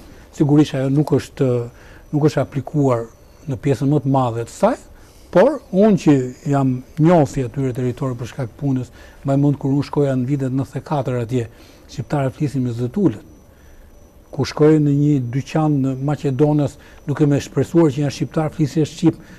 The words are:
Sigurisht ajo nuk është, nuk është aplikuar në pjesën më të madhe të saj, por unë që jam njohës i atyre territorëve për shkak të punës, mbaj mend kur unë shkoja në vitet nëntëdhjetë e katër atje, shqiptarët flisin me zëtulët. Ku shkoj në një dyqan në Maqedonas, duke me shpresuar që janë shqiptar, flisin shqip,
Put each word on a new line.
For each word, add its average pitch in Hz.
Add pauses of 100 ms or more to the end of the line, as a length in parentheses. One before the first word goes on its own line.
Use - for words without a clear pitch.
(340)
Sigurisht 147
ajo 135
nuk 143
është, - (640)
nuk 151
është 151
aplikuar 127 (440)
në 131
pjesën 139
më 147
të 135
madhe 120
të -
saj, 233 (540)
por 247 (100)
unë 202
që 151 (380)
jam 139 (280)
njohës 156
i 135
atyre 131
territorëve 127
për 120
shkak 123
të -
punës, 131 (340)
mbaj 139
mend 143
kur 135
unë 139
shkoja 139
në 123
vitet 135
nëntëdhjetë 131
e -
katër 131
atje, 117 (420)
shqiptarët 135
flisin 135
me 120
zëtulët. 123 (1040)
Ku 135
shkoj 156
në 147
një 147 (160)
dyqan 151 (100)
në 135 (120)
Maqedonas, 147 (300)
duke 147
me 143
shpresuar 151
që 143
janë 139
shqiptar, 151
flisin 151
shqip, - (220)